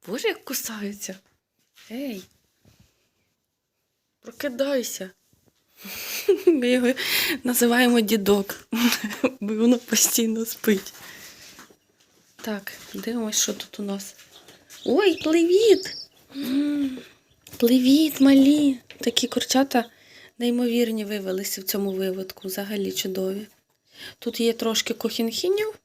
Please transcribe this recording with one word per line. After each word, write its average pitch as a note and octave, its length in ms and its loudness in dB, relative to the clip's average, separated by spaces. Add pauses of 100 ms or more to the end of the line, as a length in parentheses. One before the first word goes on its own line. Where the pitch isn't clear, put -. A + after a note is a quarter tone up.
Боже, C#4+ 220 -6
як - 160 -8
кусаються. G#3 720 -10 (720)
Ей. A#3 320 -10 (2000)
Прокидайся. B3 920 -6 (680)
<laughs> - 720 -2
Ми C4+ 220 4
його B3 240 4 (520)
називаємо A#3+ 560 4
дідок, G3+ 680 0 (320)
<laughs> A#3 400 -4
бо G#3+ 140 -4
воно A#3 240 4
постійно A3+ 680 0
спить. - 480 -2 (1400)
Так, G3+ 360 -10 (220)
дивимось, A3 480 -4
що G#3 100 -2
тут - 280 -12
у - 20 -6
нас. G3 320 -8 (720)
Ой, E4+ 380 2
привіт! F4 760 4 (400)
М, C#4 640 -4 (580)
привіт, C4 640 4
малі! C4+ 580 6 (220)
Такі - 260 -2
курчата B3+ 580 0 (540)
неймовірні A#3+ 680 0
вивелися G3 560 -6
в F#3+ 40 -14
цьому G3 280 -2
виводку, F#3+ 560 -6
взагалі G3 440 -6
чудові. F#3+ 540 -6 (720)
Тут A#3 220 -8
є A#3 120 2
трошки A3+ 420 -2
кохінхінів F4 800 -2 (100)